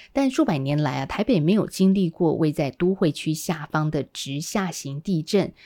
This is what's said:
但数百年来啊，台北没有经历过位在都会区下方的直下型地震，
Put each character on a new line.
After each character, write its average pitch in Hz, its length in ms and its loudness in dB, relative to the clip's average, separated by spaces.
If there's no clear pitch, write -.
但 269 160 2
数 311 120 0
百 214 140 2
年 139 240 0
来 135 220 0
啊， - 40 -6
台 - 160 -4
北 220 160 2
没 151 140 4
有 208 140 2
经 190 260 2
历 190 160 2
过 160 240 0
位 156 180 2
在 143 200 -2
都 185 240 0
会 170 180 2
区 156 220 -4
下 151 360 -6
方 156 200 0
的 151 120 -2
直 139 380 -8
下 190 300 -4
型 143 280 -10
地 160 240 -2
震， 185 300 0